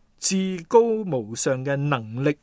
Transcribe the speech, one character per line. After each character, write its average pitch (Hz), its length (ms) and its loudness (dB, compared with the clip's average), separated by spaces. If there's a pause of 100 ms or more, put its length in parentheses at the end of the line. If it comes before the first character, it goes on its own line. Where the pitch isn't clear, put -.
(200)
至 190 480 -2
高 - 120 6
無 185 540 0
上 131 320 -2
嘅 139 100 -2
能 127 480 -2
力 147 180 0